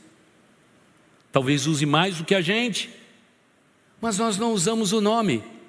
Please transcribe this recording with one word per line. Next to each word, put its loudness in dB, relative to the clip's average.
Talvez 2
use 0
mais 2
do -8
que 2
a 4
gente. -2
Mas -4
nós 0
não 0
usamos 0
o 2
nome. 0